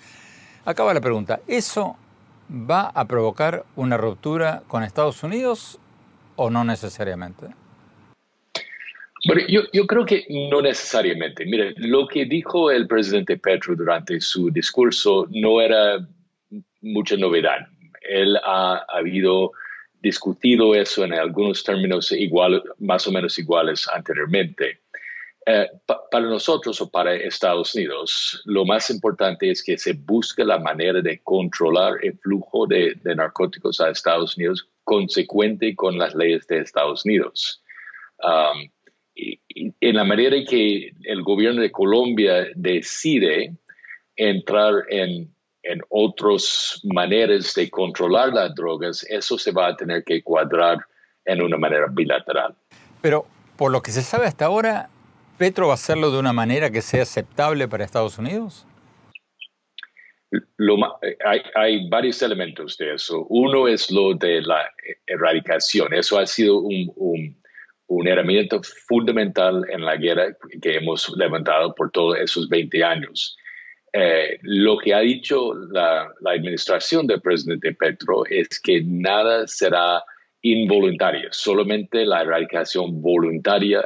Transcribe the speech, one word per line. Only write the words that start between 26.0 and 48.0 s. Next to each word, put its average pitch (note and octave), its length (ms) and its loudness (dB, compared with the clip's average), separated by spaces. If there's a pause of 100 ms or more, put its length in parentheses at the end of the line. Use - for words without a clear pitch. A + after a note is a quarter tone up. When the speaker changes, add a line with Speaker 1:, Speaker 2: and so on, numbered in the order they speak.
Speaker 2:
para A#2 160 0
nosotros A2+ 560 -2
o G2+ 80 -6
para F2 240 0
Estados F2 640 -2
Unidos, D2+ 680 -4
lo G2 200 2
más G#2+ 240 0
importante G2 600 0
es F2+ 120 -4
que F2 140 -2
se F2+ 160 -4
busque G2+ 500 -2
la G2+ 140 2
manera E2 440 -2
de E2 200 -4
controlar F2+ 800 2
el F#2 160 -4
flujo G2 480 -2
de, E2+ 380 2
de F2 120 -2
narcóticos D#2+ 640 -2
a E2 100 2
Estados E2 480 0
Unidos F2+ 300 -2 (160)
consecuente A2 920 0
con F#2 240 -2
las D#2 160 -2
leyes E2 320 0
de E2 120 0
Estados D2 460 -4
Unidos. - 580 -2 (600)
Um, D2+ 480 0 (420)
y, - 340 -12
y - 240 -10 (100)
en A#2 140 4
la G#2+ 80 4
manera A2+ 320 4
en C3 100 -2
que G#2+ 480 0 (100)
el G2+ 180 -6
gobierno G#2 400 2
de G#2+ 100 0
Colombia G2+ 840 2
decide F2+ 1000 0 (600)
entrar G#2 580 2 (160)
en, F2+ 420 -4 (300)
en E2+ 280 -8
otras G#2 920 0
maneras G2 720 2
de F2+ 160 0
controlar F#2+ 640 0